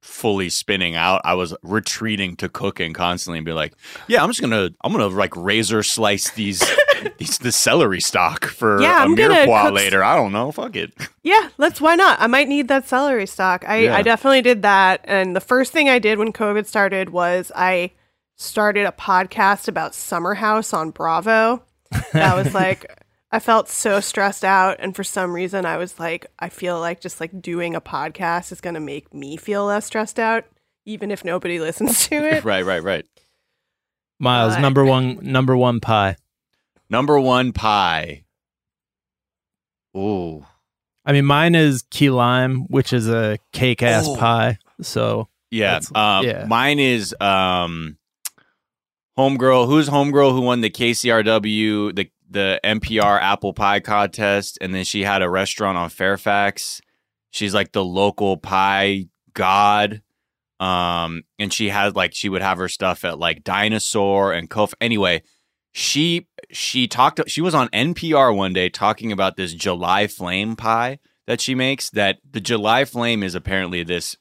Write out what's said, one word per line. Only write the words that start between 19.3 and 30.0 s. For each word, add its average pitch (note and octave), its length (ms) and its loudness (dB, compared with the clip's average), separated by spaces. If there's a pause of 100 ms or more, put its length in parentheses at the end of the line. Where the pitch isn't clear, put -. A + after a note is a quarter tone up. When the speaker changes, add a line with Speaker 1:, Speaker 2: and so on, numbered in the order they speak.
Speaker 2:
about D#3+ 260 -4
Summer F3 420 -4
House G#3+ 380 -2
on D#3+ 200 -4
Bravo. A3 720 0 (480)
That D#3+ 240 4
was, C3+ 180 0
Speaker 1:
<laughs> F#3+ 100 2
Speaker 2:
like, F#3+ 220 -2 (460)
I A3 80 -2
felt A3 280 2
so G3+ 320 0
stressed G3+ 440 -4
out, F#3+ 340 4
and F#3 160 -8
for G3 100 -10
some F3+ 280 -6
reason F3+ 340 -4
I E3 120 -4
was F3+ 200 -10
like, E3+ 280 -8 (120)
"I E3+ 100 -10
feel F3 300 -6
like E3+ 220 -6
just, - 200 -14
like, E3+ 220 -12
doing E3+ 320 -6
a E3 60 -6
podcast E3+ 720 -6
is F3 80 -18
gonna E3+ 200 -8
make C#3+ 320 -12
me C#3+ 240 -14
feel G3+ 280 -4
less G3+ 220 -2
stressed G#3+ 340 -6